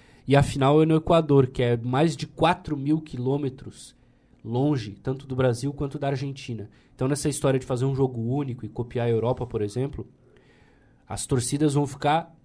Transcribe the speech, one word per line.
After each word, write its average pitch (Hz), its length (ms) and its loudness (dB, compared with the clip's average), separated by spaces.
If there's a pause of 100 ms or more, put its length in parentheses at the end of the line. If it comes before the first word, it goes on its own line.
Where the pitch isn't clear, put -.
(280)
E 135 80 4
a 139 80 6
final 143 400 4
é - 20 4
no 160 120 4
Equador, 151 500 4
que 123 160 -4
é 120 140 2
mais 135 400 0
de - 100 -8
quatro 165 480 0
mil 147 240 0
quilômetros 131 960 -6 (480)
longe, 120 580 -2
tanto - 240 -6
do 131 100 -10
Brasil 131 360 0
quanto 143 260 -6
da 139 100 -6
Argentina. 135 600 -8 (240)
Então, 131 140 -2
nessa 143 220 -2
história 135 280 2
de 127 80 -8
fazer 127 200 -2
um 135 100 0
jogo 127 240 0
único 123 460 -4
e 104 40 -10
copiar 117 360 -4
a 120 40 2
Europa, 117 380 0
por 107 140 -4
exemplo, 113 440 -4 (1040)
as - 180 -8
torcidas 143 500 0
vão 143 120 2
ficar 156 580 -2